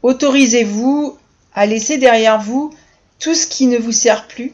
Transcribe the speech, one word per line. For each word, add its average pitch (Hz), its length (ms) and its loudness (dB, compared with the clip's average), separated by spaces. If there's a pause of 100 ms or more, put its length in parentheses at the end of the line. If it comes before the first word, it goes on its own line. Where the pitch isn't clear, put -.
autorisez-vous 254 1160 0 (360)
à 202 120 0
laisser 220 320 -2
derrière 220 420 4
vous 262 320 -6 (460)
tout 320 160 -2
ce - 140 -2
qui - 180 0
ne 240 120 2
vous 233 120 -4
sert 214 380 0
plus - 260 -12